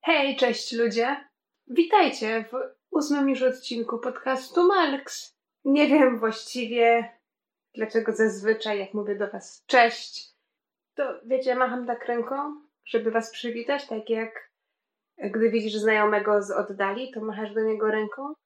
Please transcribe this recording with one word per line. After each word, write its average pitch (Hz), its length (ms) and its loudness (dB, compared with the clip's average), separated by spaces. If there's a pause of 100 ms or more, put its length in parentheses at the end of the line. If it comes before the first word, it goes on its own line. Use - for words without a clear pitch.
Hej, 285 280 2
cześć 240 380 -2
ludzie! 233 560 0 (380)
Witajcie 247 840 2
w 240 40 -10 (360)
ósmym 285 380 2
już 247 120 0
odcinku 240 580 -2
podcastu 262 680 0
Malks. 311 680 -2 (280)
Nie 285 220 4
wiem 254 320 6
właściwie, 233 960 0 (640)
dlaczego 220 360 -2
zazwyczaj 214 680 0
jak 196 140 -10
mówię 202 220 -4
do 196 160 -4
was - 340 -16
„cześć”, - 680 2 (600)
to - 80 -4 (220)
wiecie, 254 300 0
macham 247 300 -2
tak 240 200 -6
ręką, 240 300 -4 (500)
żeby 226 260 -2
was 226 200 -2
przywitać, 240 560 -6
tak 220 220 -8
jak 226 420 -4 (680)
gdy 220 320 0
widzisz 214 260 -2
znajomego 214 680 2
z 196 100 -6
oddali, 202 600 -4
to 233 100 -10
machasz 214 320 -8
do 220 80 -2
niego 220 260 0
ręką. 214 460 -4 (120)